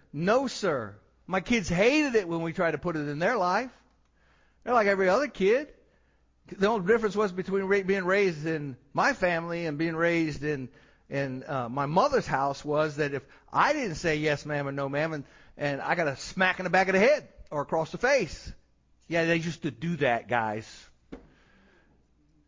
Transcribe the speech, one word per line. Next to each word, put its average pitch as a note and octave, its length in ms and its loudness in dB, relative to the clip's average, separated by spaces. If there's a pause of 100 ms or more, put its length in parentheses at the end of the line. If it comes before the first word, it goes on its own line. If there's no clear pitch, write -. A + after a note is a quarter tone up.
(140)
"No, G#3+ 340 2
sir." A#2+ 480 -4 (320)
My F#3 140 -2
kids A#3 260 0
hated B3 460 2
it G3+ 140 2
when E3 140 -4
we E3 120 -4
tried E3+ 180 0
to D3 60 -4
put E3+ 180 -4
it D3 140 -4
in C#3+ 80 -6
their G#3+ 200 0
life. G3+ 340 0 (920)
They're B3 120 0
like A3 120 4
every G3 220 4
other C4 180 4
kid. A#3 420 2 (840)
The G3 120 2
only G#3+ 180 0
difference G#3+ 300 2
was G#3 160 0
between F#3 320 -2
ra-, G3 180 2
being F#3+ 240 0
raised F3+ 400 0
in D3 320 -4 (160)
my A3 200 2
family E3+ 520 -2
and D3 140 -4
being E3 160 -2
raised D#3+ 480 0
in, C#3+ 260 -4 (400)
in, C3+ 380 -4
uh, B2+ 200 -4
my C3+ 200 -4
mother's A#3 400 2
house C#3 360 0
was D3 340 0
that C#3+ 180 -2
if C3 80 -6 (280)
I G#3+ 220 4
didn't A#3 220 -2
say, D#3 220 0
"Yes, D3+ 280 0
ma'am," C#3+ 220 -4
and C#3 100 -6
"No, C#3 100 -4
ma'am," D3+ 260 -2
and, C#3+ 100 -8 (340)
and C#3+ 240 -4
I D#3 140 0
got E3+ 120 0
a C3+ 80 -2
smack F#3 440 0
in F#3 60 -6
the F3+ 40 -2
back F#3 200 4
of F#3+ 40 2
the F#3+ 60 6
head C4 280 4 (220)
or D3 120 -4
across D#3+ 300 -2
the F3+ 60 -10
face. B3 560 0 (540)
Yeah, E3 180 2
they E3+ 120 2
used E3 260 -4
to D3+ 80 -2
do D#3+ 260 -4
that, B2 300 2
guys. A2 400 -2 (1800)